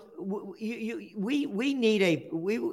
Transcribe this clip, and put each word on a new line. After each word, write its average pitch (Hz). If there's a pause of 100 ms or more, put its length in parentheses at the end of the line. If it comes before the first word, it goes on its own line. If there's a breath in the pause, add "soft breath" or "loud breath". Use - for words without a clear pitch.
(180)
w-, 196
w-, 190
you, 226
you, 202
we, 262
we 247
need 220
a, 165
we, 185 (140)